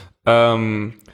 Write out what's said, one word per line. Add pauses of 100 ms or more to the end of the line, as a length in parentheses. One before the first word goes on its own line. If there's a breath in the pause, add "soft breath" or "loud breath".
(240 loud breath)
Ähm, (200 soft breath)